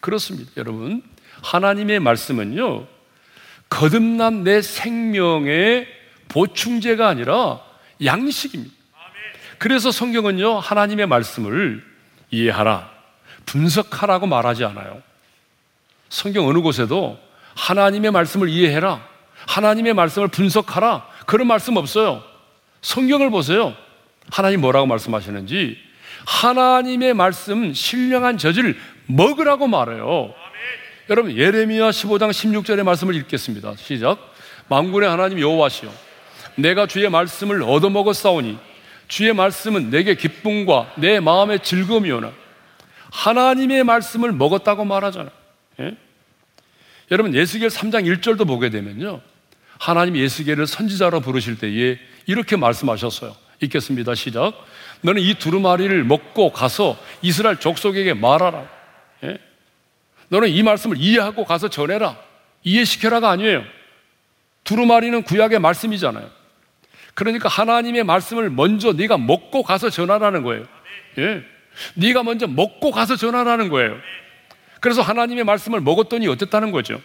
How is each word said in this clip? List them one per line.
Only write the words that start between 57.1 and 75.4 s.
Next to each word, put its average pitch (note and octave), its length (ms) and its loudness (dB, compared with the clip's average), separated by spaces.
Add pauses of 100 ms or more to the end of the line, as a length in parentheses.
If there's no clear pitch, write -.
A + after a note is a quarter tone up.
이스라엘 F3+ 380 0
족속에게 F#3 560 -2
말하라." C#3+ 540 2 (560)
예? D#3 140 -10 (880)
"너는 G#3 200 2
이 F3 140 2
말씀을 G#3+ 360 2
이해하고 G#3 460 0
가서 E3+ 240 -2
전해라." D#3+ 480 -4 (480)
이해시켜라가 A3 680 2
아니에요. F3+ 340 0 (1000)
두루마리는 A#3 600 2
구약의 G#3+ 340 4
말씀이잖아요. E3 720 0 (840)
그러니까 A3 340 -2
하나님의 A#3 560 0
말씀을 F#3+ 460 0
먼저 F#3+ 420 2
네가 F#3+ 260 0
먹고 E3 460 0
가서 F#3+ 260 0
전하라는 F#3+ 540 0
거예요. A#2 200 -4 (540)
예? F#3 240 -4 (520)
네가 B3 280 2
먼저 A#3 240 -2
먹고 F3 440 0
가서 A3+ 260 0
전하라는 A#3 520 0
거예요. A#2+ 280 0 (840)
그래서 A#3+ 220 2
하나님의 A#3 420 -2